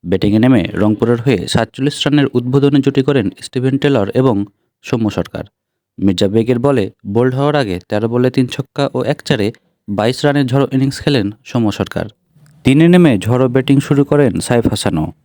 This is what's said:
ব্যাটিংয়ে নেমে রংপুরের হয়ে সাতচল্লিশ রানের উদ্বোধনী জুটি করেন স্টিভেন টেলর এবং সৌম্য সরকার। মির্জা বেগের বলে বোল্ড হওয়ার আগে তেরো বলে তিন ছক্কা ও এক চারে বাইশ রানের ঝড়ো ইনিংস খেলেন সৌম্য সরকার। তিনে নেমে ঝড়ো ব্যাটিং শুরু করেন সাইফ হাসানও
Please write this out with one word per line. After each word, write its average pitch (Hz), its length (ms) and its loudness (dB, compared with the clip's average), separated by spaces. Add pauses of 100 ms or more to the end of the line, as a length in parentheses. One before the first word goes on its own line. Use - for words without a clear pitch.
ব্যাটিংয়ে 101 320 0
নেমে 123 240 4 (120)
রংপুরের 110 460 0
হয়ে 113 280 -2
সাতচল্লিশ - 580 -4
রানের 143 280 2
উদ্বোধনী 135 460 2
জুটি 139 220 0
করেন 131 280 0 (120)
স্টিভেন 131 360 -4
টেলর 131 360 0
এবং 123 300 0 (380)
সৌম্য 113 280 -2
সরকার। - 340 -6 (540)
মির্জা 95 300 0
বেগের 113 300 0
বলে 123 320 0 (160)
বোল্ড 120 280 0
হওয়ার 143 220 -2
আগে 98 320 -2
তেরো 107 200 -2
বলে 123 220 0
তিন 131 160 -2
ছক্কা - 480 -6
ও 127 80 -4
এক 143 200 -4
চারে 107 300 -2 (360)
বাইশ 107 360 -2
রানের 143 220 2
ঝড়ো 131 260 0
ইনিংস 135 280 -2
খেলেন 117 300 -2 (140)
সৌম্য 113 280 -2
সরকার। 92 340 -6 (580)
তিনে 151 240 6
নেমে 175 300 6
ঝড়ো 123 300 0
ব্যাটিং 135 320 2
শুরু 143 240 2
করেন 135 360 2
সাইফ 120 280 0
হাসানও 90 440 -2 (120)